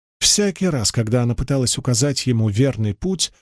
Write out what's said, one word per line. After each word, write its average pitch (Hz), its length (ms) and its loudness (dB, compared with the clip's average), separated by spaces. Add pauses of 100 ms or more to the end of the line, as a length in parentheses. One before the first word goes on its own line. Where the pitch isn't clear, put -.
(200)
Всякий 196 480 2
раз, 135 240 0
когда 120 320 0
она 120 120 0
пыталась 131 420 -2
указать 131 480 0
ему 113 240 2
верный 107 460 0
путь, 185 360 -4 (100)